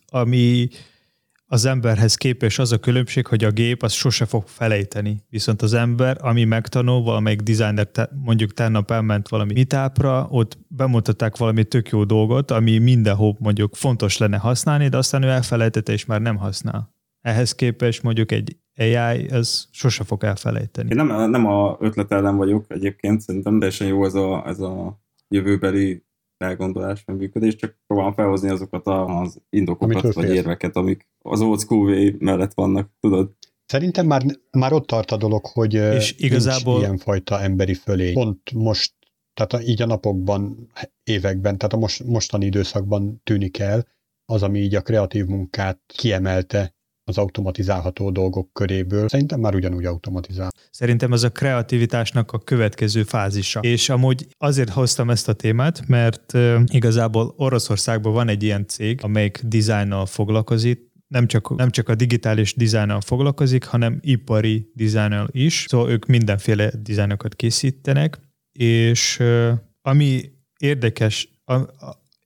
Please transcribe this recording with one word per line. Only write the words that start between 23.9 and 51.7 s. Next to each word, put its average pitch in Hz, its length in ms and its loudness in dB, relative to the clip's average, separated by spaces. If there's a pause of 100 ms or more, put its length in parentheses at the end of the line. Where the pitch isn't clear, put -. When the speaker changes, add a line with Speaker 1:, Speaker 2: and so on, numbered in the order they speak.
Speaker 2:
ez 95 80 -2
a, 95 340 -2
ez 87 120 -8
a 92 400 -8 (280)
jövőbeli 98 760 0 (340)
elgondolás, 92 680 -6
meg 98 120 -8
működés, 107 380 0
csak - 220 -10 (100)
próbálom 101 260 0
felhozni 98 360 0
azokat 95 380 -6
a, 90 340 -2
az 87 280 -8
indokokat, 101 440 0
Speaker 3:
Amitől 113 180 2
Speaker 2:
vagy 90 140 -2
Speaker 3:
félsz. 92 120 2
Speaker 2:
érveket, 87 380 -4
amik - 320 -2 (140)
az 107 200 -2
old 110 180 2
school 104 300 2
way 98 300 2
mellett 95 340 0
vannak, 98 360 0 (100)
tudod? 101 320 2 (340)
Speaker 3:
Szerintem 170 420 0
már, 135 160 4 (280)
már 135 220 2
ott 147 140 0
tart 113 240 -2
a 110 60 0
dolog, 107 280 0
hogy, 110 300 0
ö, 107 180 4
Speaker 1:
És 110 240 0
igazából 127 560 0
Speaker 3:
nincs 101 120 2
ilyenfajta 98 560 -2
emberi 95 320 0
fölény. 90 400 -2
Pont 110 400 -2
most, 110 400 -2 (400)
tehát 110 200 -4
a, 117 80 -4
így 117 200 -2
a 117 40 0
napokban, 101 840 -2 (320)
években, 98 540 -2
tehát 107 160 -2
a 110 40 0
mos-, 113 260 -4
mostani 110 420 -2
időszakban 101 800 -2
tűnik 98 360 -2
el 104 280 -2 (380)
az, 107 180 -2
ami 101 160 -2
így 101 160 0
a 95 60 0
kreatív 104 440 0
munkát 95 600 -4
kiemelte 95 880 -2 (340)
az 95 100 -4
automatizálható 95 920 -2
dolgok 92 440 -2
köréből. 98 560 -2
Szerintem 143 300 -2
már 104 160 0
ugyanúgy 90 300 -2
automatizál. 92 640 -8 (220)
Speaker 1:
Szerintem 120 420 0
ez 117 100 2
a 123 80 2
kreativitásnak 120 1000 -2